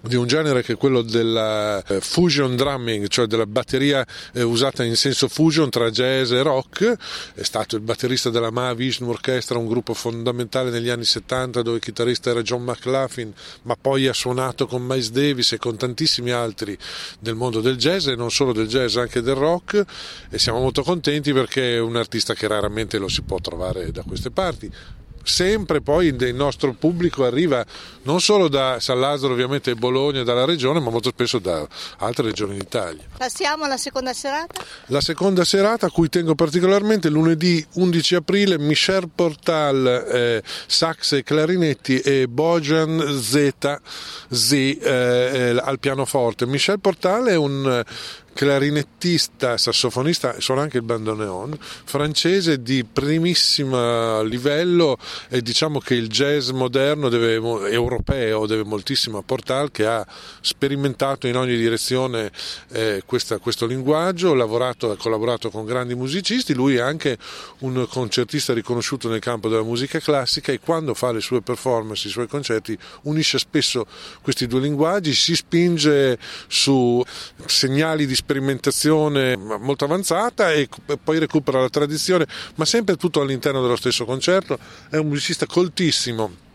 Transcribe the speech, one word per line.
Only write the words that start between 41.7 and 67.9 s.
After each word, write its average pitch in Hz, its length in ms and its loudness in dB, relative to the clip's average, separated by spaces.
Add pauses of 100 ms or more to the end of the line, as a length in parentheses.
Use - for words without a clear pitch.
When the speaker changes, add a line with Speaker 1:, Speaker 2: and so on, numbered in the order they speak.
Speaker 1:
e 135 280 2
Bojan 156 880 2
Zeta 139 600 0 (480)
Z, 123 240 0
eh, 139 300 2
eh, 123 760 2
al 131 200 -2
pianoforte. 135 640 0
Michel 143 360 0
Portal 202 480 2
è 190 80 4
un 139 460 2 (520)
clarinettista, 143 1200 0
sassofonista, 127 840 0
suona 131 220 0
anche 147 160 -2
il 120 40 0
bandoneon, 110 760 -4 (280)
francese 156 760 0
di 123 240 -2
primissimo 127 1400 0
livello, 143 760 2 (300)
e 127 120 0
diciamo 139 380 -2
che - 160 0
il 117 140 0
jazz 131 420 0
moderno 135 580 0
deve 117 300 2
mo-, 113 260 -2
europeo 117 840 0
deve 110 180 0
moltissimo 107 540 -4
a 98 40 -8
Portal, 131 480 -2
che 107 160 0
ha 113 180 0 (360)
sperimentato 139 880 -2
in 120 80 0
ogni 127 200 2
direzione, 117 760 0 (400)
eh, 107 340 -2
questa, 117 320 -2
questo 117 280 -4
linguaggio, 156 680 2
lavorato 120 580 0
e 101 40 -4
collaborato 113 520 -2
con 107 160 -8
grandi 123 300 -4
musicisti. 165 600 -2
Lui 131 200 4
è 120 60 4
anche 139 360 -2 (440)
un 127 280 -2
concertista 127 640 -2